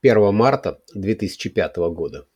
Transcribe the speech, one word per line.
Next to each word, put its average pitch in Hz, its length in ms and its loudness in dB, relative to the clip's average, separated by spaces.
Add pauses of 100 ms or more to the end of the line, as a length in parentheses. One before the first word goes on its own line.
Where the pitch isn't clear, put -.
Первого 107 320 4
марта 117 500 0 (120)
две 101 200 -2
тысячи - 340 -8
пятого 85 400 -2
года. 76 480 -8